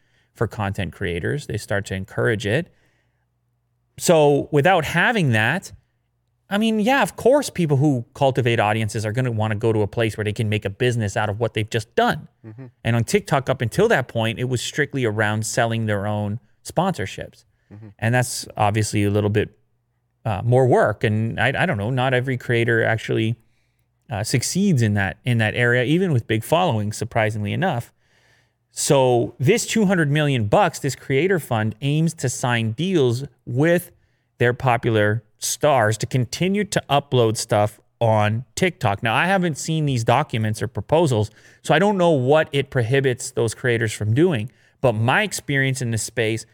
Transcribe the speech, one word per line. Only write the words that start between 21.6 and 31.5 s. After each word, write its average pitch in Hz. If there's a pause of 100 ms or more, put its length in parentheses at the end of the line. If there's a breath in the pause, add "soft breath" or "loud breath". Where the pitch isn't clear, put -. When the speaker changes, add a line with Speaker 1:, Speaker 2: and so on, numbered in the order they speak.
Speaker 1:
I -
don't 156
know, 101
not 131
every 123
creator 117
actually, 113 (720)
uh, 104
succeeds 160
in 107
that, 98
in 123
that 107
area, 120
even 165
with 117
big 113
followings, 117
surprisingly 107
enough. 123 (800)
So 127
this 180
two 220
hundred 170
million 139
bucks, 170
this 139
creator 160
fund 110